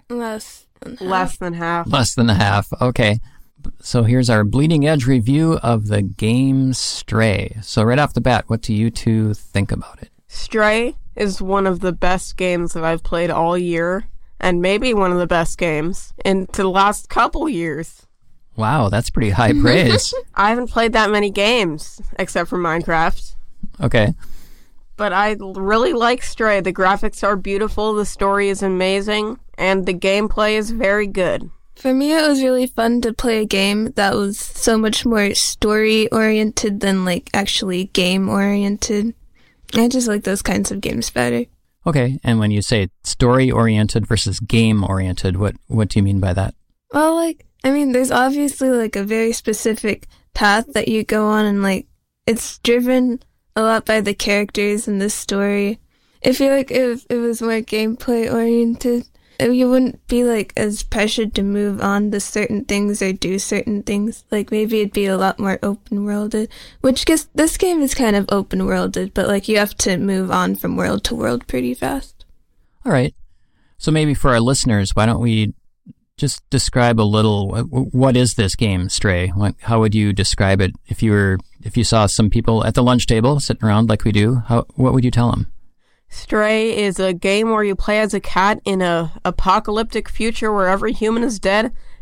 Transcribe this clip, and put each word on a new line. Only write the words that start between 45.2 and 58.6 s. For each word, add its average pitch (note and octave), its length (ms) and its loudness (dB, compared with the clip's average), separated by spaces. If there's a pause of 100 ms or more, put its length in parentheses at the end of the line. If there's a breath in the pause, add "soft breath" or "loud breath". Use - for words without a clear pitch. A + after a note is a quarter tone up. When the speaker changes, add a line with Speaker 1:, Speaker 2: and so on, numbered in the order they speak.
Speaker 3:
what, G2+ 180 -2 (120)
what A2 220 0
do - 80 -2
you G#2 60 4
mean G2 160 2
by F#2 140 0
that? F#2+ 200 -2 (400)
Speaker 1:
Well, D#4 220 2
like, E4 320 -4 (160)
I C4 80 2
mean, C#4+ 220 2
there's B3+ 180 2
obviously, C4+ 580 0
like, A3+ 260 0
a G3+ 80 -4
very A3 280 -2
specific A3 760 -4 (280 soft breath)
path G#3 380 2
that - 160 -2
you A3 140 0
go G#3+ 260 0
on, G#3+ 160 2
and, G3+ 180 0
like, G3 240 -2 (400)
it's - 320 -4
driven B3 640 2 (320)
a A3 80 0
lot A3 220 2
by A3 160 2
the G3+ 120 -2
characters G#3 720 -2
in G#3 120 -2
this G#3 160 -4
story. G3+ 640 -2 (440)
I B3+ 100 4
feel C4+ 200 2
like C4+ 160 0
if B3 400 -2
it A#3+ 80 -2
was A#3 240 -2
more A3+ 200 -2
gameplay-oriented, A#3 1500 0 (420 soft breath)